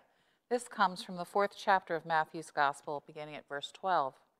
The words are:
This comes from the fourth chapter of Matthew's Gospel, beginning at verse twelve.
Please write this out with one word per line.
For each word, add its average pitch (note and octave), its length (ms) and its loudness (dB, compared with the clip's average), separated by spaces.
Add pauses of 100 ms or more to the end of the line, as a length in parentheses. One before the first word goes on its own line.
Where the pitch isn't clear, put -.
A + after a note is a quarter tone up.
(500)
This A#3+ 200 -2
comes F#3+ 340 2
from F3+ 140 -10
the F3 80 -6
fourth G3+ 360 2
chapter F#3+ 320 2
of D#3+ 120 -4
Matthew's D#3+ 460 -2
Gospel, C#3+ 540 0
beginning D3+ 300 -12
at - 140 -14
verse C#3+ 240 -8
twelve. D#3+ 400 2 (260)